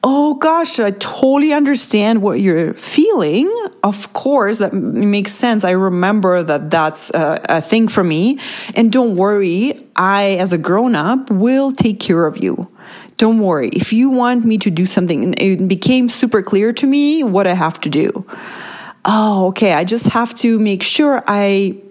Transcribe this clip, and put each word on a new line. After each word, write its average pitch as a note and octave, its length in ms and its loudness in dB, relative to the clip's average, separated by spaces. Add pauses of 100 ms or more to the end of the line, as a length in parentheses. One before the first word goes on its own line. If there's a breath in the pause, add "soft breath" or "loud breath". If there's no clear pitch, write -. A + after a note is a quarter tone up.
Oh C#4+ 320 2
gosh, D#4+ 440 0
I G3+ 140 0
totally C#4 600 0
understand A3+ 720 2
what F#3+ 180 0
you're E3+ 340 2
feeling. D4 800 0 (280)
Of G3+ 320 -4
course, A3+ 440 0
that G3 140 -2
m-, G3 380 -2
makes G3+ 240 -2
sense. A3+ 280 0
I F#3 100 0
remember F#3 720 2
that D3+ 280 -2
that's D#3+ 400 0
a, D#3+ 380 -2
a D#3+ 120 0
thing A3+ 260 0
for G#3+ 160 0
me. F3+ 360 0 (360 loud breath)
And A3+ 160 4
don't A#3 260 2
worry, G3+ 640 0 (180)
I, G3 440 2
as F3+ 140 0
a E3+ 40 0
grown-up, G#3+ 720 0
will C4 420 2
take A3 280 0
care E3+ 240 2
of D#3 140 -2
you. - 320 -4 (480 loud breath)
Don't A3+ 220 4
worry. D#3+ 280 0
If - 240 -2
you A#3+ 160 2
want B3 380 0
me A3 120 2
to G3 120 0
do F3 160 0
something, F3 360 0
and - 160 -2
it F#3+ 300 0
became B3 400 2
super A3+ 320 0
clear G#3 320 0
to B3+ 140 -2
me C#4+ 360 2
what G3 240 0
I F3+ 60 0
have E3 280 -2
to D3+ 100 -8
do. - 340 -2 (800 loud breath)
Oh, G#3 440 2
okay. F#3+ 260 2
I D#3 100 0
just A3+ 220 -2
have A#3 300 -2
to A3+ 220 2
make G3+ 240 0
sure C#4+ 440 0
I G3 500 0 (140)